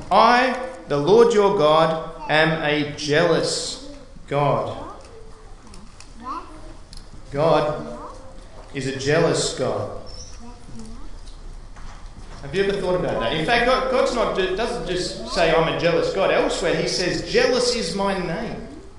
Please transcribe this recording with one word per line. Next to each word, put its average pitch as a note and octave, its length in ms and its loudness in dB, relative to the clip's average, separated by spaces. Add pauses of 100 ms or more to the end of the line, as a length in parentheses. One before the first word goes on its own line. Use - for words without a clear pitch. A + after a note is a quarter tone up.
(100)
"I, A#3+ 480 6 (300)
the D3 80 0
Lord F#3+ 360 8
your G3+ 260 6
God, D#3 520 4 (180)
am D#3 340 4
a D3 340 0
jealous - 920 0 (380)
God." C#3 500 0 (2500)
God - 560 2 (880)
is C3 140 -4
a C3+ 100 -4
jealous C#3+ 600 2
God. A2+ 320 -2 (2500)
Have C#3+ 120 -8
you G3 100 2
ever G3 160 0
thought F3+ 160 0
about B2+ 240 0
that? A#2 120 0
In D#3+ 120 0
fact, A#3+ 220 4
God, B3+ 240 2
God's B3+ 240 2
not, G#3+ 220 0
doesn't F#3+ 500 -2
just - 420 -4
say, E3 240 2
"I'm D#3 200 4
a D3 80 -2
jealous E3 320 2
God." - 180 2
Elsewhere, E3 440 2
he E3 120 0
says, E3 460 -2
"Jealous B3 420 4
is G3+ 220 -4
my G3 220 0
name." F3+ 500 -6 (300)